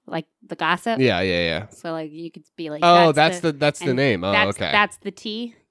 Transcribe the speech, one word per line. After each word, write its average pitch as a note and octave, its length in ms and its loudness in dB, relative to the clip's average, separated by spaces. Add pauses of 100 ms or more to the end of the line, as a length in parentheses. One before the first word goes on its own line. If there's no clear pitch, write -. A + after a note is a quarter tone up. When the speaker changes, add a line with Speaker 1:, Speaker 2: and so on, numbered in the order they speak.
Speaker 1:
like, D#3+ 180 -8 (200)
the E3 100 -14
gossip. F3 440 -2
Speaker 2:
Yeah, A2+ 220 2
yeah, F2+ 200 0
yeah. E2 280 -4
Speaker 1:
So, - 220 -14
like, D#3+ 200 -10
you E3 200 -14
could D#3 120 -20 (120)
be E3 140 -10
like, D3+ 140 -8
Speaker 2:
Oh, F3 280 6
Speaker 1:
"That's C#3+ 40 2
Speaker 2:
that's E3 260 2
Speaker 1:
the," E3+ 100 0
Speaker 2:
the, C#3+ 60 -6
that's D3 220 0
the - 80 -6
Speaker 1:
and B2+ 100 0
Speaker 2:
name. A#2+ 260 2
Oh, G2 80 0
Speaker 1:
that's, G2+ 260 0
Speaker 2:
okay. E2+ 140 -4
Speaker 1:
that's G#3 260 0
the G3 140 -12
tea, A3+ 440 -12 (160)